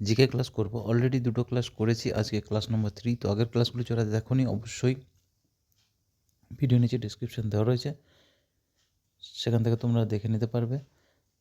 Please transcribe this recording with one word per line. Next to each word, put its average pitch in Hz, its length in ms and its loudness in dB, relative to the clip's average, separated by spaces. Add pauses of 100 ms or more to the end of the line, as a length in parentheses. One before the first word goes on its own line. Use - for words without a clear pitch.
জিকে 110 240 4
ক্লাস 123 240 -2
করব। 107 400 -4
Already 123 300 2
দুটো 120 240 0
ক্লাস 123 260 -2
করেছি, 113 420 0
আজকে 107 280 0
ক্লাস 107 300 -2
নম্বর 110 200 0
থ্রি। 120 260 -2
তো 101 140 -2
আগের 110 180 2
ক্লাসগুলো 120 400 0
যারা 117 160 0
দেখোনি, 113 420 0
অবশ্যই 113 480 -2 (1600)
ভিডিও 123 260 2
নিচে 120 200 2
ডেসক্রিপশন 110 520 -8
দেওয়া 104 160 0
রয়েছে, 127 280 0 (1300)
সেখান 117 440 0
থেকে 113 120 4
তোমরা 117 280 2
দেখে 110 240 -2
নিতে 110 180 0
পারবে। 120 320 -2 (640)